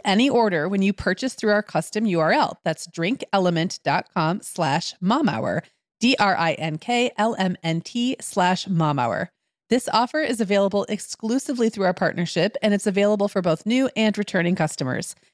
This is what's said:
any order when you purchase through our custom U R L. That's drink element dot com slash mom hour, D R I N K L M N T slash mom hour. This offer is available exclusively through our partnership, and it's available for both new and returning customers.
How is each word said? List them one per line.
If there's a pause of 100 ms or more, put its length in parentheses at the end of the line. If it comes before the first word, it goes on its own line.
any
order
when
you
purchase
through
our
custom
U
R
L.
That's
drink
element
dot
com
slash
mom
hour, (380)
D
R
I
N
K
L
M
N
T
slash
mom
hour. (400)
This
offer
is
available
exclusively
through
our
partnership,
and
it's
available
for
both
new
and
returning
customers. (180)